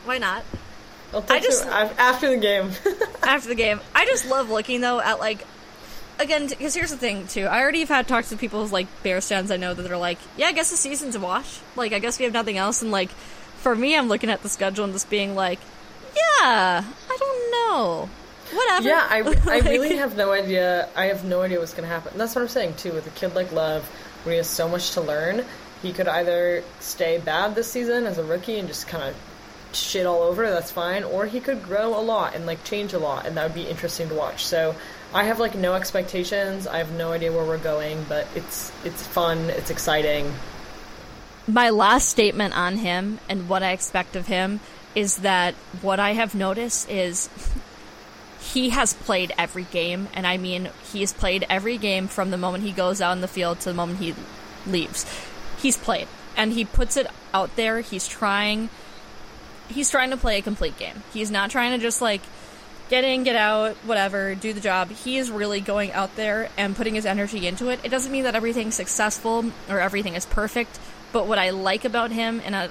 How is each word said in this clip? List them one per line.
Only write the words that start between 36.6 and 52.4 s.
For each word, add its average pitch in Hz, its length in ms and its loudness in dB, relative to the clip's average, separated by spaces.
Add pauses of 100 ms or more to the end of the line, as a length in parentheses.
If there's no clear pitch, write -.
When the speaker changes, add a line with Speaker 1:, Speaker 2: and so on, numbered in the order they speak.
Speaker 2:
I - 120 -4
have 160 160 -2
no 165 180 -2
idea 165 220 0
where 165 100 4
we're 160 140 0
going, 156 500 -2
but 151 180 0 (100)
it's, - 360 -6 (140)
it's 170 200 -8
fun. 165 440 2
It's - 200 -2
exciting. 151 640 2 (1120)
Speaker 1:
My 233 260 6
last 214 360 6
statement 208 480 4
on 180 220 0
him 196 500 -2
and 185 220 -4
what 190 140 2
I 185 80 2
expect 185 440 -2
of 175 120 -4
him 196 340 0 (340)
is 202 220 2
that 185 380 2 (260)
what 190 180 2
I 202 140 4
have 220 220 0
noticed 196 540 -2
is 180 400 -2 (1120)
he 254 300 0
has 240 240 2
played 185 440 0
every 175 280 0
game, 175 480 -2
and 185 120 -2
I 180 120 2
mean 180 320 -4 (240)
he 202 80 -2
has 196 100 0
played 185 380 0
every 196 280 0
game 190 300 0
from 196 240 -2
the 185 60 -2
moment 180 260 -2